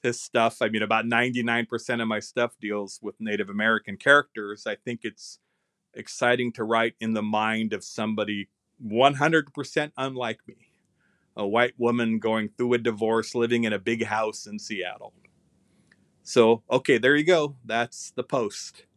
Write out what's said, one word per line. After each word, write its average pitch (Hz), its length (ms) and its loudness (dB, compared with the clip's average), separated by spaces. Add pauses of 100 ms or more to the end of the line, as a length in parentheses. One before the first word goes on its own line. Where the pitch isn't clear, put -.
this 120 180 -2
stuff, - 420 2
I 110 60 2
mean, 107 140 0
about 110 240 0
ninety-nine 117 600 0
percent 117 340 -4
of 110 80 -2
my 107 120 -2
stuff - 400 -2
deals 104 420 -6
with 104 180 -12
Native 104 280 -4
American 104 480 -2
characters. 113 680 2
I 107 80 -4
think 120 280 -8
it's - 360 -10 (560)
exciting 123 580 0
to 117 120 -6
write 113 360 0
in 113 120 -2
the 107 100 0
mind 107 500 0
of 101 120 -6
somebody 107 640 -4 (300)
one 123 360 4
hundred 147 380 2
percent 151 440 -4
unlike 123 520 -6
me, - 240 -20 (640)
a 104 100 -2
white 117 320 2
woman 120 400 2
going 110 380 0
through 123 160 0
a 120 60 2
divorce, 113 580 0
living 117 260 2
in 110 100 0
a 101 60 -2
big 113 260 -2
house 107 420 -4
in 104 120 -12
Seattle. 101 540 -10 (1080)
So, 113 480 4
okay, 127 280 4
there 131 180 4
you 151 80 0
go. 151 400 2
That's 117 480 -4
the 123 100 -8
post. - 640 -6 (120)